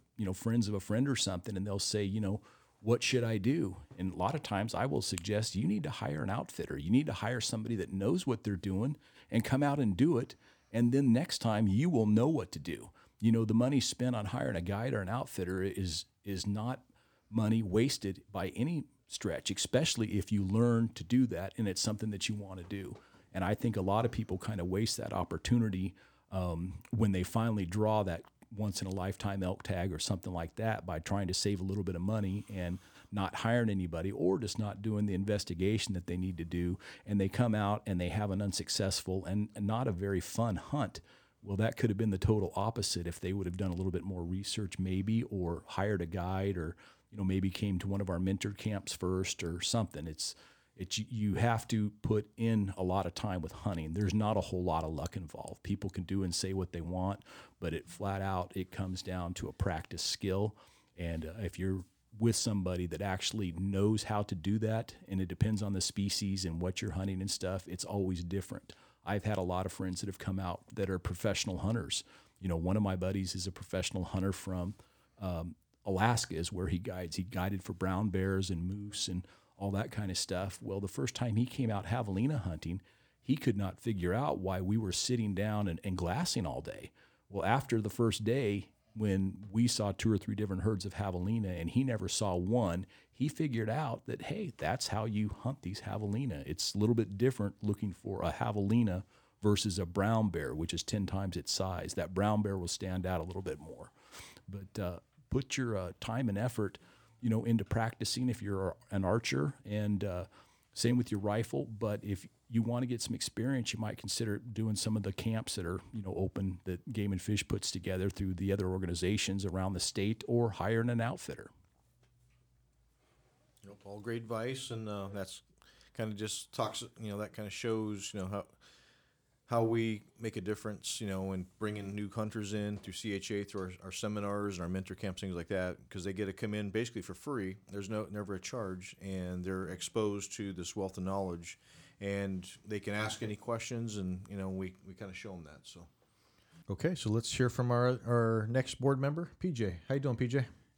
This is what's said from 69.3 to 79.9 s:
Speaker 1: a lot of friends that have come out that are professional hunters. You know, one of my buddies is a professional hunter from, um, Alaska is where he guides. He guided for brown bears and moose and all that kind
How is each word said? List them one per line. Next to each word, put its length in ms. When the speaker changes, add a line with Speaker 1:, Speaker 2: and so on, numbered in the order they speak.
Speaker 1:
a 40
lot 240
of 60
friends 280
that 80
have 120
come 200
out 220
that 120
are 120
professional 580
hunters. 460
You 80
know, 80
one 220
of 60
my 120
buddies 380
is 140
a 40
professional 520
hunter 280
from, 440
um, 360
Alaska 500
is 180
where 140
he 100
guides. 380
He 80
guided 400
for 100
brown 360
bears 420
and 160
moose 400
and 200
all 140
that 180
kind 220